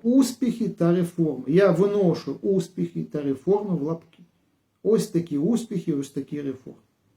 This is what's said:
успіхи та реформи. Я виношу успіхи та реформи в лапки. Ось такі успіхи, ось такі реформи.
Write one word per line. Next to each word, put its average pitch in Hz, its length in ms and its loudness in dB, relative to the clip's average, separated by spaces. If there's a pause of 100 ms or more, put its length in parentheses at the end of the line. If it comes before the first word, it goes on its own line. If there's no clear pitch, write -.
успіхи 240 680 2
та 175 280 2
реформи. 156 500 -2
Я 180 240 4
виношу 180 720 0
успіхи 180 600 -2
та 151 200 -8
реформи 180 540 -2
в 139 60 -4
лапки. 165 400 -8 (600)
Ось 202 240 2
такі 165 320 -2
успіхи, 180 560 -2
ось 139 160 -6
такі 147 320 -8
реформи. 135 360 -12 (380)